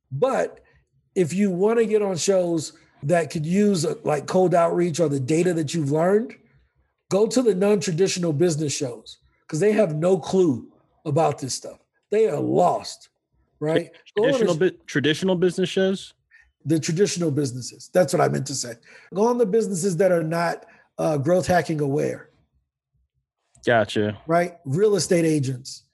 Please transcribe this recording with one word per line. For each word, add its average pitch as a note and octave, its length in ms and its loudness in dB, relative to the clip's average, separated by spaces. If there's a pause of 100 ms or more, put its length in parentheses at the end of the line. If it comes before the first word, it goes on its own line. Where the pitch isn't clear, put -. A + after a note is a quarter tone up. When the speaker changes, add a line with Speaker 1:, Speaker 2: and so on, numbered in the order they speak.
(100)
Speaker 1:
But D3 500 -2 (540)
if E3+ 200 0
you G3+ 160 2
wanna G#3+ 340 2
get G#3+ 180 0
on F#3+ 140 -2
shows E3+ 560 0 (300)
that D#3+ 280 0
could D3+ 160 -6
use, F#3+ 380 2
uh, D#3 180 -2
like, C#3+ 240 -2
cold F3+ 280 2
outreach E3+ 440 2
or E3 100 2
the C#3+ 120 -2
data D#3+ 340 0
that D#3 200 -4
you've D3 180 -2
learned, F#3 420 0 (760)
go G3+ 160 2
to B3+ 160 2
the A3 120 2
non-traditional F3+ 760 0
business D3+ 400 0
shows A#2+ 460 -10 (280)
'cause D#3 140 -6
they G#3 120 2
have G#3 220 2
no F3 240 2
clue E3 480 0 (380)
about D3+ 340 0
this C3 160 -8
stuff. - 240 -14 (320)
They G#3+ 180 2
are D3 120 -4
lost, C#3+ 680 0 (520)
right? E3 320 -2
Speaker 2:
Tra-, - 80 -20 (160)
Speaker 1:
Go G#3 80 0
on B3 40 4
a C#4 40 2
Speaker 2:
traditional A3 220 2
Speaker 1:
sh- D#3 40 -4
Speaker 2:
bu-, F3+ 280 0
traditional D#3 500 0
business F3+ 320 0
shows? F#3+ 440 -2 (540)
Speaker 1:
The D#3 140 0
traditional E3+ 500 -2
businesses. B2+ 640 -6
That's F3+ 180 2
what E3+ 80 0
I C#3 80 4
meant C#3 200 -2
to C#3+ 60 -10
say. A#2+ 200 -8 (400)
Go F#3+ 120 0
on A#3+ 120 0
the A#3+ 80 2
businesses G3 520 -2
that F#3+ 140 4
are E3+ 120 0
not, E3+ 420 -4 (320)
uh, D#3+ 180 0
growth E3+ 300 2
hacking E3+ 340 0
aware. C#3+ 480 -4 (1400)
Speaker 2:
Gotcha. G#2+ 600 2
Speaker 1:
Right? F3 280 0 (100)
Real G3 320 2
estate E3+ 280 0
agents, C3+ 580 -2 (120)